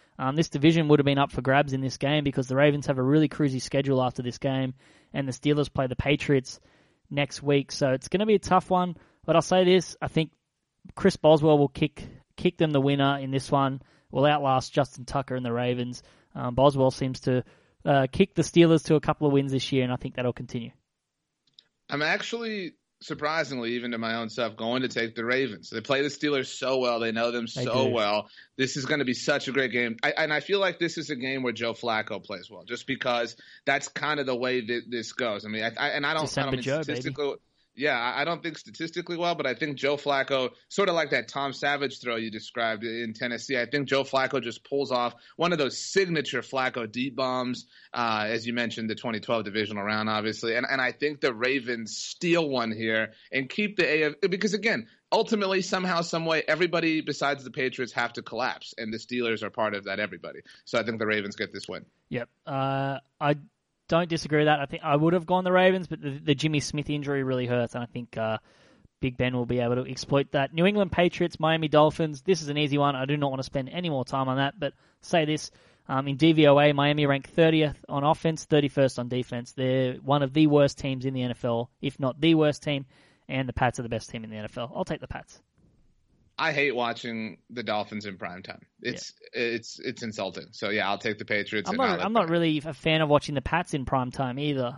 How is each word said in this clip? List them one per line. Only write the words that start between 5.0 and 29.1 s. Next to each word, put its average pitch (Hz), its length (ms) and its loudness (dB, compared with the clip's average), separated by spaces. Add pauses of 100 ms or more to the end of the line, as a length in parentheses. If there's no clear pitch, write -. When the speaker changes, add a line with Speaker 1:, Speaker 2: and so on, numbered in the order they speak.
Speaker 1:
and 139 160 -4
the 127 40 -6
Steelers 147 400 0
play 135 140 -2
the 123 80 -6
Patriots 143 640 0 (520)
next 143 320 -4
week. 143 280 2
So 139 200 0
it's 135 180 -2
gonna 190 160 0
be 214 120 6
a - 20 0
tough - 320 2
one, 180 260 0 (300)
but 160 100 4
I'll 160 60 6
say 185 220 4
this. 180 360 4
I 147 80 -4
think 160 220 0 (640)
Chris - 220 2
Boswell 151 420 8
will 143 100 4
kick, - 340 -2 (340)
kick - 200 0
them 156 140 2
the 143 100 4
winner 139 380 2
in 135 120 -6
this 135 220 -2
one, 135 300 2 (280)
will 135 140 2
outlast 143 480 2
Justin 131 320 -2
Tucker 135 300 -4
and 127 100 -4
the 120 80 -2
Ravens. 123 500 -2 (320)
Um, 123 200 -6
Boswell 135 360 6
seems 131 300 -4
to, 127 240 0 (400)
uh, 139 260 4
kick - 240 2
the 170 80 0
Steelers 165 440 6
to 160 80 4
a 147 60 4
couple 151 260 0
of 143 80 6
wins 139 180 2
this 131 180 -2
year, 131 140 2
and 123 80 -2
I 123 40 -2
think 127 180 -10
that'll 123 180 0
continue. 120 380 -8 (1200)
Speaker 2:
I'm 143 100 -4
actually, 208 720 -4 (300)
surprisingly, 139 680 -4
even 120 180 -4
to 117 80 -4
my 113 160 -2
own 117 160 -6
self, 110 260 -2
going 117 260 -2
to 131 60 -2
take 117 260 -4
the 117 80 -6
Ravens. 123 460 -2
They 110 140 -8
play 135 180 0
the 143 80 0
Steelers 139 380 -2
so 131 320 -4
well. 120 200 0
They 113 140 -2
know 117 180 0
them 120 140 -4 (100)
Speaker 1:
They 127 100 -4
Speaker 2:
so 127 200 0
Speaker 1:
do. 127 60 2
Speaker 2:
well. 107 400 0 (260)
This 131 220 -2
is 131 80 -6
gonna 147 180 0
be 123 80 0